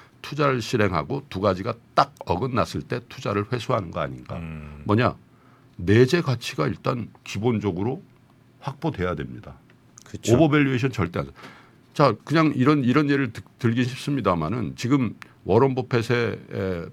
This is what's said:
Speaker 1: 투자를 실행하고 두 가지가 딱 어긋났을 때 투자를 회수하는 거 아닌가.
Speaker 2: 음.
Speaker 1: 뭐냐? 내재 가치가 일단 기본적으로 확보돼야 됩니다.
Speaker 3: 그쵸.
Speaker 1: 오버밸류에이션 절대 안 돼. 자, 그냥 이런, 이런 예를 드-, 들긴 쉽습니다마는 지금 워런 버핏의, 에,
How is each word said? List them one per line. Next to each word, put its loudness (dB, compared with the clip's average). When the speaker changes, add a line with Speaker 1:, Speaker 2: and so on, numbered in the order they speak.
Speaker 1:
투자를 0
실행하고 -2
두 -6
가지가 0
딱 2
어긋났을 -2
때 -8
투자를 -4
회수하는 -4
거 -6
아닌가. -8
Speaker 2:
음. -14
Speaker 1:
뭐냐? 2
내재 6
가치가 -4
일단 -4
기본적으로 -2
확보돼야 -4
됩니다. -10
Speaker 3:
그쵸. 2
Speaker 1:
오버밸류에이션 4
절대 -2
안 -4
돼. -16
자, 6
그냥 2
이런, 4
이런 4
예를 0
드-, -14
들긴 2
쉽습니다마는 -2
지금 0
워런 4
버핏의, -2
에, -4